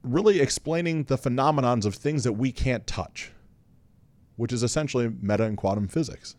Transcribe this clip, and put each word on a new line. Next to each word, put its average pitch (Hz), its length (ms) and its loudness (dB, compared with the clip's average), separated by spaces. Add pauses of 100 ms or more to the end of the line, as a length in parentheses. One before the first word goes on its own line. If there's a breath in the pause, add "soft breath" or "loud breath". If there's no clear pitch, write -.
really 175 380 4
explaining 160 640 0
the 135 120 0
phenomenons 127 680 2
of 98 80 0
things 147 300 -2
that 120 80 0
we 123 180 0
can't 123 380 -2
touch, - 420 -8 (1040)
which 120 180 -4
is 120 120 0
essentially 127 440 0 (120)
meta 104 240 2
and 107 120 -2
quantum 101 300 0
physics. - 520 -6